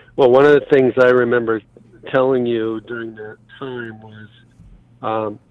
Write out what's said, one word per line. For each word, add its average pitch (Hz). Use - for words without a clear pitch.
Well, 131
one 135
of 147
the 139
things 131
I 127
remember 120
telling 131
you 113
during 113
that 107
time 117
was, 107
um, 110